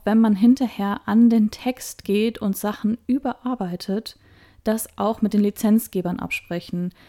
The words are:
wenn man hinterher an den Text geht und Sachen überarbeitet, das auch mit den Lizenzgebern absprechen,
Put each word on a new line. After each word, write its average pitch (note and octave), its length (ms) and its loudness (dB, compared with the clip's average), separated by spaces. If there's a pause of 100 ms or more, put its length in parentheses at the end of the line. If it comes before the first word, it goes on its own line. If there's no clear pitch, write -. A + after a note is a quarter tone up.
wenn A3 160 4
man A3 140 4
hinterher G#3 720 2
an A3+ 240 6
den A3 220 4
Text - 540 -8
geht G#3+ 340 0
und F#3+ 180 -2
Sachen G#3 400 -4 (100)
überarbeitet, A#3 1080 -6 (480)
das A3 320 -4
auch G#3 260 -2
mit G3+ 100 0
den G#3 80 2
Lizenzgebern G3+ 800 0
absprechen, F3 760 -8 (160)